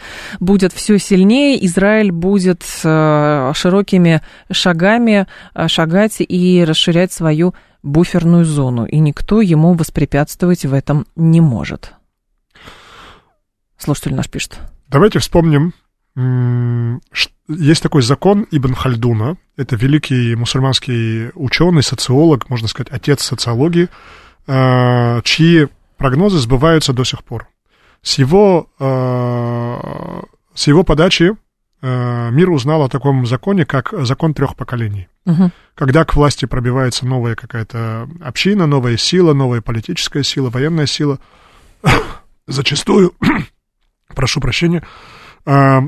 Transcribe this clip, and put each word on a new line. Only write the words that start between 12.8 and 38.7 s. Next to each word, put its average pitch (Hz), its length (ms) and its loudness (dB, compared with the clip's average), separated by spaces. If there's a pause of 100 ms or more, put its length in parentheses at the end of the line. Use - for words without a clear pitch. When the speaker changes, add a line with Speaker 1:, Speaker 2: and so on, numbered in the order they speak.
Speaker 1:
Слушатель 143 380 -4
наш - 160 -6
пишет. - 300 -12 (280)
Speaker 2:
Давайте 160 300 2
вспомним, 165 560 2 (400)
м, 120 840 -2 (100)
ш-, - 200 -6 (180)
есть 156 340 0
такой 147 200 0
закон 196 500 0
Ибн 131 220 0
Хальдуна, 120 640 -2 (180)
это - 180 -6
великий 123 640 0
мусульманский 117 1000 -2
ученый, 156 480 0
социолог, 139 680 0
можно 113 200 -4
сказать, - 240 -10
отец 135 300 -2
социологии, 156 680 -2 (580)
а, 123 760 2
чьи 160 460 4 (280)
прогнозы 160 420 2
сбываются 135 540 2
до 123 120 -2
сих - 180 -8
пор. 113 240 -14 (560)
С - 160 -4
его, 175 480 2 (140)
а, 120 1400 -4 (320)
с - 120 -4
его 151 160 6
подачи, 175 540 2 (440)
а, 123 500 -4
мир 175 200 4
узнал 151 320 0
о 131 60 0
таком 135 360 0
законе, 170 400 -2
как 139 300 -4 (100)
закон 139 300 -2
трех - 220 -4
поколений. 110 500 -8 (180)
Speaker 1:
Мгм. 180 280 2 (240)
Speaker 2:
Когда 147 280 2
к - 120 -2
власти 143 300 0
пробивается 123 600 -2
новая 117 300 -2
какая-то 113 720 -8 (120)
община, 185 460 0
новая 123 300 2